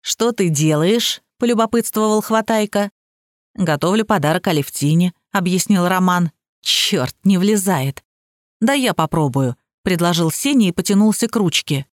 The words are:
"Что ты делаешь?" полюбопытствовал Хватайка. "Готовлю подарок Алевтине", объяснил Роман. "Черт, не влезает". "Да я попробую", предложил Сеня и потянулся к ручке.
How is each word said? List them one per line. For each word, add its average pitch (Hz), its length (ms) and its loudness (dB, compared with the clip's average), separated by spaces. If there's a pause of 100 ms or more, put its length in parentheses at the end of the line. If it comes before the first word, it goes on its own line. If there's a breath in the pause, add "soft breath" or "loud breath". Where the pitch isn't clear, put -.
"Что - 320 -2
ты 196 160 0
делаешь?" 156 720 0 (180)
полюбопытствовал 220 800 0
Хватайка. 214 720 -2 (640)
"Готовлю 180 500 0
подарок 165 420 0
Алевтине", 160 680 0 (180)
объяснил 180 560 0
Роман. 180 420 0 (320)
"Черт, - 640 -2
не 190 140 4
влезает". 185 680 0 (560)
"Да 262 140 2
я 254 180 0
попробую", 139 640 0 (260)
предложил 170 480 0
Сеня 262 380 0
и 170 40 -2
потянулся 208 560 0
к - 80 -4
ручке. 156 580 -2